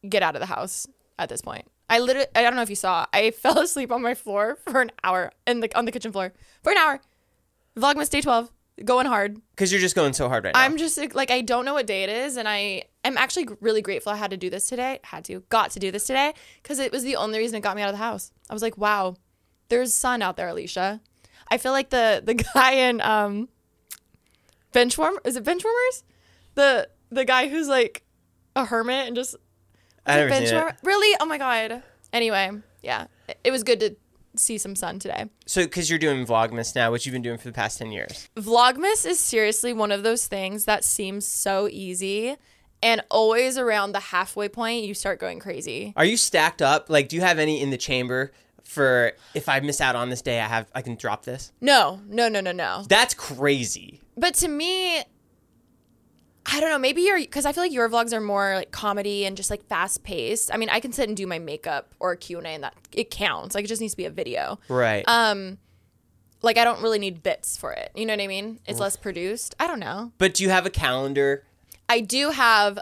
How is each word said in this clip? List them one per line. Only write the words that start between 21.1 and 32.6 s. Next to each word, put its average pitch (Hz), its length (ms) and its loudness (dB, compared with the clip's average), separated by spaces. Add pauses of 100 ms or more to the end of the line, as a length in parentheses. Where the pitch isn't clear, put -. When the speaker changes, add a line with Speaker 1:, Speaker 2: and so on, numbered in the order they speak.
Speaker 1:
I 240 80 2
feel 254 160 0
like - 160 0
the, 226 340 4
the 220 100 0
<laughs> - 200 -2
guy 262 200 6
in, 247 280 4
um, 214 480 0 (1200)
Benchwarm-, 302 520 2
is 240 100 -2
it 240 80 -8
Benchwarmers? 453 600 0 (520)
The, 269 320 4 (220)
the 262 160 0
guy 254 240 2
who's, 302 180 -2
like, 262 360 0 (520)
a 262 100 2
hermit 240 420 -2
and 240 80 -8
just 254 200 -6 (680)
Speaker 2:
I 143 120 4
never 143 160 4
seen 262 100 2
it. 117 80 4
Speaker 1:
Benchwarm-, 320 320 2
really? 403 360 4
Oh 302 60 2
my 311 120 -4
God. 240 460 -2 (300)
Anyway, 202 380 2 (300)